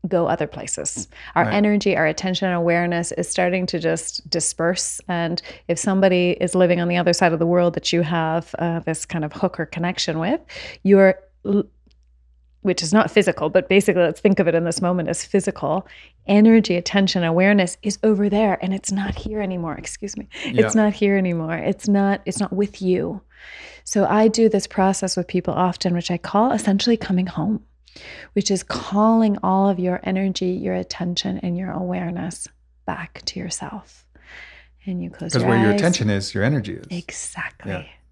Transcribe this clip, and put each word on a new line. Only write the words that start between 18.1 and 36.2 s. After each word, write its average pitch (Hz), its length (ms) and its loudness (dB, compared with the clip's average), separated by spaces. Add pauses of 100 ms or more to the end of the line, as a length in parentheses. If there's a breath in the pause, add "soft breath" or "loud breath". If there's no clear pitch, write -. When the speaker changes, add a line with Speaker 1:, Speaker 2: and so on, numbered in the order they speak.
Speaker 1:
there 208 320 2
and 190 140 -4
it's - 160 -6
not 196 240 -2
here 214 260 -8
anymore. 180 340 -6
Excuse - 420 -12
me. 214 100 -14 (180 loud breath)
Speaker 2:
Yeah. 220 200 2
Speaker 1:
It's 214 100 -2
not 208 180 4
here 196 240 2
anymore. 170 380 -2
It's - 320 -4
not, 196 380 2
it's 190 140 -6
not 202 140 -4
with 196 280 -4
you. 180 400 -2 (640 loud breath)
So 196 220 0
I 220 220 4
do 220 220 4
this 202 160 0
process 190 520 0
with 175 100 -4
people 180 260 -2
often, 180 400 0
which 175 160 -4
I 175 80 -2
call 220 360 0
essentially 220 440 2
coming 185 300 0
home, 180 360 -4 (680 loud breath)
which - 160 0
is 190 140 -2
calling 214 800 2
all 190 260 2
of 185 80 0
your 180 240 -2
energy, 190 480 -2
your 185 240 -4
attention, 180 720 -6
and 175 120 -2
your 185 140 -6
awareness 180 760 -6 (400)
back 170 380 -10
to - 140 -8
yourself. - 680 -12 (800 loud breath)
And 180 160 -6
you 170 80 -10
close 165 220 -10
Speaker 2:
'Cause 120 100 2
Speaker 1:
your - 80 4
Speaker 2:
where 117 100 6
your 104 120 4
Speaker 1:
eyes. 101 60 2
Speaker 2:
attention 156 300 2
is, 98 240 -2